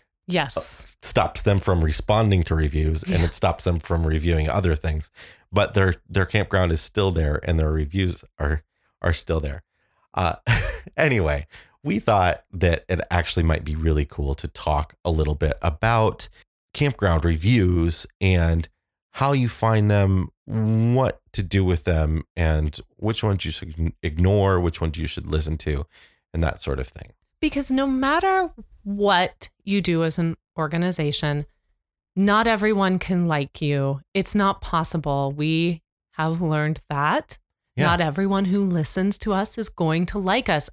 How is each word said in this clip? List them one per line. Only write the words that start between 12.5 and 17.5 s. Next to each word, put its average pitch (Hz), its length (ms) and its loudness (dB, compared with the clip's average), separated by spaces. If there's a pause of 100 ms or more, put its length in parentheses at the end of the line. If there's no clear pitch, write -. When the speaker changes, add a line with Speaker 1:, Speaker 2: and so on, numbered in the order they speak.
Speaker 2:
that 87 360 0
it 87 220 -2
actually 87 320 0
might 80 240 0
be 76 100 -4
really 78 300 0
cool 71 300 -6
to - 120 -8
talk - 460 -4 (100)
a 87 60 0
little 78 240 0
bit 73 260 -2
about 110 720 0 (440)
campground 95 500 2
reviews 87 840 2 (140)